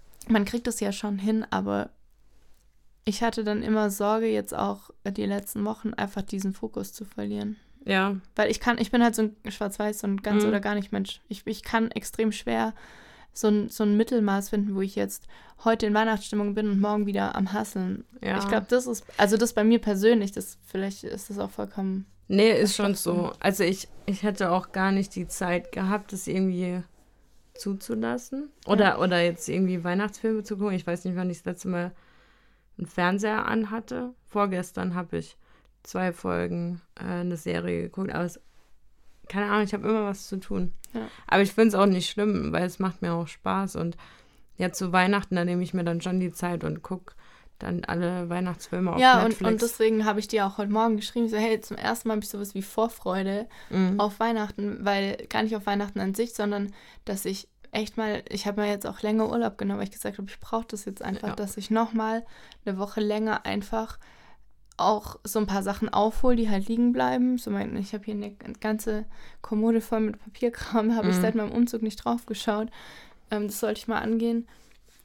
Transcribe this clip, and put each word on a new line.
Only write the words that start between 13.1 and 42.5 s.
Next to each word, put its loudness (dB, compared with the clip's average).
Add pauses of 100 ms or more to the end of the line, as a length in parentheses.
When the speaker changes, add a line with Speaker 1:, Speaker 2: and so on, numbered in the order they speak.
Speaker 1:
so 0
ein, 4
so -2
ein 6
Mittelmaß 2
finden, 0
wo 0
ich -4
jetzt -4 (380)
heute 4
in 2
Weihnachtsstimmung 2
bin 0
und 4
morgen 2
wieder 0
am 0
Hasseln. -4 (180)
Speaker 2:
Ja. -2
Speaker 1:
Ich -2
glaub, 2
das 4
ist, -6 (100)
also 6
das 2
bei 4
mir 8
persönlich, 4
das, -10
vielleicht -6
ist -10
das -8
auch -4
vollkommen -6 (220)
Speaker 2:
Nee, 6
ist 4
schon 2
Speaker 1:
Schwachsinn. 0
Speaker 2:
so. 0
Also 2
ich, 2 (180)
ich -2
hätte 0
auch 0
gar 2
nicht 0
die -4
Zeit -2
gehabt, -2
das -8
irgendwie 0 (720)
zuzulassen. -4 (160)
Oder, 6
Speaker 1:
Ja. 6
Speaker 2:
oder 4
jetzt 0
irgendwie 0
Weihnachtsfilme 0
zu -6
gucken. 0
Ich -2
weiß -2
nicht, -2
wann -2
ich -4
das -16
letzte -6
Mal -2 (840)
einen -8
Fernseher 2
anhatte. -2 (120)
Vorgestern -2
hab -6
ich -6 (460)
zwei -2
Folgen, -4 (180)
äh, -10
eine -4
Serie -2
geguckt. -6
Aber -2
es, -10 (880)
keine -2
Ahnung, 2
ich -2
hab -4
immer 2
was -6
zu -6
tun. 0 (200)
Speaker 1:
Ja. -6 (260)
Speaker 2:
Aber 6
ich 4
find's 6
auch 8
nicht 4
schlimm, 0